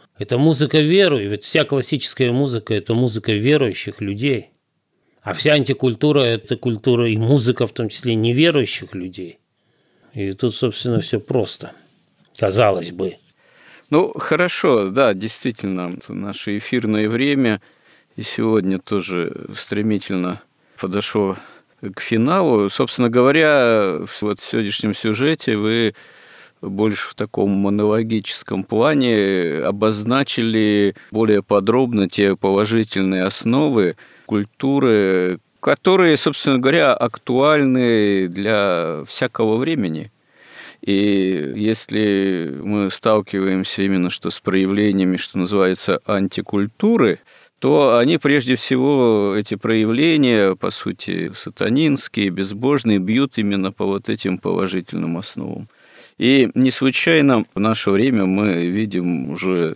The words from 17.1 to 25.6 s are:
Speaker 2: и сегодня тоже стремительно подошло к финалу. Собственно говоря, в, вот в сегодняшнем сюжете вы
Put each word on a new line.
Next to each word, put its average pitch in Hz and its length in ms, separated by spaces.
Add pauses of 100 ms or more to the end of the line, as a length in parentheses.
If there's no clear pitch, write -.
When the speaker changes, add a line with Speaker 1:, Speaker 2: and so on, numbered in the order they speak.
Speaker 2:
и 110 80
сегодня 104 560
тоже 90 760
стремительно 95 840 (380)
подошло 98 580 (440)
к 101 200
финалу. 120 680
Собственно 123 400
говоря, 123 960
в, - 160
вот 104 180
в - 60
сегодняшнем 104 500
сюжете 120 600
вы 107 380 (680)